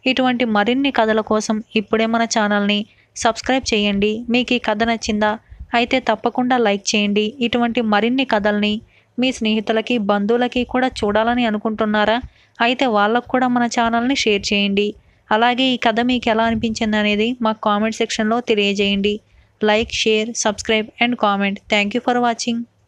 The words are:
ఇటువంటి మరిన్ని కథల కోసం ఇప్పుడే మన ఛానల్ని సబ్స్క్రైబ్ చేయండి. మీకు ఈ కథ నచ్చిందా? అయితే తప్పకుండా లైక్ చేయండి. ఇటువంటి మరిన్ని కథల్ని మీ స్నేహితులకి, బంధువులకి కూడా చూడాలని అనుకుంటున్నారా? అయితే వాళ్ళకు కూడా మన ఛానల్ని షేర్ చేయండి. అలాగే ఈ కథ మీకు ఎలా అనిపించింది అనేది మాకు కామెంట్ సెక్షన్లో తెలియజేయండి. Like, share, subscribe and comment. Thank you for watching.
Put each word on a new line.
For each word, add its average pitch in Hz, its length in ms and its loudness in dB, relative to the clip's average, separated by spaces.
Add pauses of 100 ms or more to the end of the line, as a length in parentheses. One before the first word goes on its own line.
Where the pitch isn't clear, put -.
ఇటువంటి 254 400 0
మరిన్ని 240 460 0
కథల 220 300 2
కోసం 214 360 -2 (180)
ఇప్పుడే 220 300 0
మన 226 180 0
ఛానల్ని 208 560 0 (360)
సబ్స్క్రైబ్ 254 580 0
చేయండి. 208 380 0 (180)
మీకు 247 240 0
ఈ 240 60 0
కథ 214 240 -2
నచ్చిందా? 214 480 0 (420)
అయితే 247 260 2
తప్పకుండా 247 580 0
లైక్ 202 300 0
చేయండి. 208 380 0 (140)
ఇటువంటి 240 420 0
మరిన్ని 226 440 2
కథల్ని 208 480 0 (440)
మీ 247 140 0
స్నేహితులకి, 220 680 -2
బంధువులకి 220 680 0
కూడా 254 240 -2
చూడాలని 233 580 0
అనుకుంటున్నారా? 214 720 0 (440)
అయితే 247 260 2
వాళ్ళకు 220 400 2
కూడా 254 200 0
మన 247 180 2
ఛానల్ని 233 500 0
షేర్ 202 300 0
చేయండి. 202 420 0 (420)
అలాగే 240 420 2
ఈ 247 60 0
కథ 226 240 2
మీకు 247 280 0
ఎలా 220 140 2
అనిపించింది 226 540 -2
అనేది 208 300 0 (140)
మాకు 220 200 -2
కామెంట్ 214 400 0
సెక్షన్లో 220 400 -2
తెలియజేయండి. 202 720 0 (480)
Like, 214 300 0
share, 220 420 0
subscribe 220 540 -2 (120)
and 240 180 0
comment. 202 500 0
Thank 208 260 0
you 240 80 0
for 247 180 0
watching. 233 680 -4